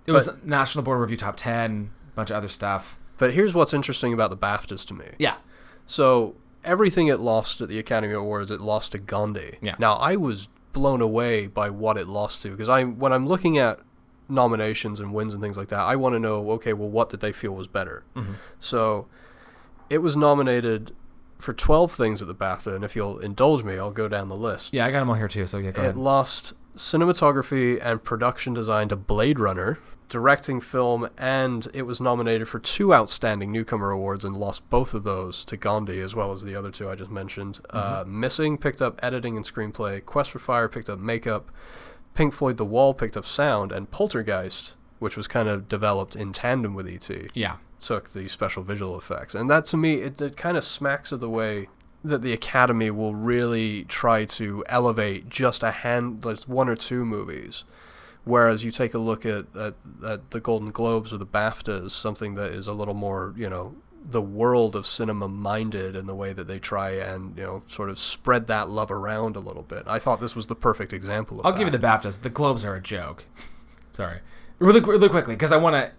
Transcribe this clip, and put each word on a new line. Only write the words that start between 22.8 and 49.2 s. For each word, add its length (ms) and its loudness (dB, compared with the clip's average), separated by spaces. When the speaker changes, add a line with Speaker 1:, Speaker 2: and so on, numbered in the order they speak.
Speaker 2:
if 140 -6
you'll 220 -4
indulge 440 4
me, 140 -4
I'll 140 -4
go 180 -2
down 180 -2
the 80 -8
list. 380 -4
Speaker 1:
Yeah, 120 2
I 60 2
got 100 2
'em 80 2
all 60 2
here 140 0
too, 180 -4
so 120 -6
yeah, 120 -4
go 100 -4
Speaker 2:
It 40 2
Speaker 1:
ahead. 120 0
Speaker 2:
lost 560 2
cinematography 1080 2
and 220 -2
production 500 -2
design 360 0
to 60 -2
Blade 440 4
Runner, 400 0
directing 540 2
film, 560 0
and 560 0
it 100 -6
was 160 -6
nominated 480 2
for 120 -6
two 340 4
outstanding 580 2
newcomer 400 -2
awards 320 -2
and 140 -4
lost 320 -6
both 240 4
of 100 -2
those 420 -4
to 120 -8
Gandhi, 420 0
as 160 -6
well 160 0
as 120 -8
the 120 -8
other 160 -8
two 180 -8
I 60 -8
just 160 -12
mentioned. 480 -10
Uh, 340 -4
Speaker 1:
Mm-hmm. 160 -8
Speaker 2:
Missing 400 0
picked 220 -2
up 220 0
editing 320 -4
and 100 -6
screenplay, 600 -6
Quest 260 -2
for 80 -12
Fire 300 0
picked 200 -10
up 100 -6
makeup, 520 -4
Pink 200 4
Floyd 240 0
The 80 -2
Wall 280 6
picked 240 -4
up 80 -8
sound, 460 0
and 200 -8
Poltergeist, 800 -4
which 180 -4
was 100 -8
kind 220 2
of 180 -4
developed 480 0
in 160 -6
tandem 440 -2
with 120 -8
E 100 -10
T, 360 -10
Speaker 1:
Yeah. 220 -4
Speaker 2:
took 340 -6
the 160 -10
special 340 -4
visual 340 -6
effects. 380 -10